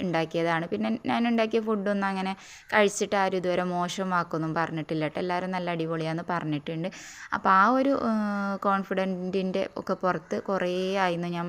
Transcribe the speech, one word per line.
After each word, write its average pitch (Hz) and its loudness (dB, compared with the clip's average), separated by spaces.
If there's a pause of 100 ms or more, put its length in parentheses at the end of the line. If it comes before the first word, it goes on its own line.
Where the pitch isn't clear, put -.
ഉണ്ടാക്കിയതാണ്. 165 0
പിന്നെ 214 -2 (200)
ഞാൻ 233 2
ഉണ്ടാക്കിയ 226 2
ഫുഡൊന്നും 202 0
അങ്ങനെ 190 -2 (400)
കഴിച്ചിട്ട് 208 4
ആരും 190 2
ഇതുവരെ 180 0
മോശം 175 -2
വാക്കൊന്നും 160 0
പറഞ്ഞിട്ടില്ല 156 -2
ട്ടോ. - -6
എല്ലാവരും 180 -2
നല്ല 175 -2
അടിപൊളിയാന്ന് 160 -2
പറഞ്ഞിട്ടുണ്ട്. 165 -2 (460)
അപ്പോൾ 202 2 (100)
ആ 196 8 (140)
ഒരു, 269 4 (140)
ആ, 226 2 (540)
കോൺഫിഡൻറ്റിൻ്റെ 190 0 (180)
ഒക്കെ 190 -2
പുറത്ത് 180 0
കുറേ 180 0 (340)
ആയിന്ന് 175 0
ഞാൻ 170 -4